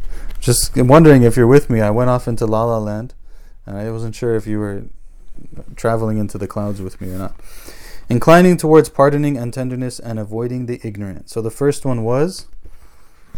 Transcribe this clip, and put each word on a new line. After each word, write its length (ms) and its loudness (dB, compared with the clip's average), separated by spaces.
Just 360 0
wondering 460 8
if 140 6
you're 100 6
with 220 6
me. 140 2
I 80 2
went 180 2
off 180 0
into 200 -2
La 180 0
La 140 0
Land, 340 -6
and 100 -12
I 140 -8
wasn't 240 -8
sure 220 -2
if 100 -4
you 120 -2
were 260 -6
traveling 420 -2
into 200 -4
the 80 -6
clouds 340 -6
with 200 -10
me 100 -10
or 80 -8
not. 160 -6
Inclining 480 6
towards 320 6
pardoning 480 2
and 160 -6
tenderness 460 -8
and 200 -8
avoiding 480 -6
the 160 -8
ignorant. 460 -10
So 140 -6
the 80 -4
first 340 -2
one 200 -2
was, 420 -2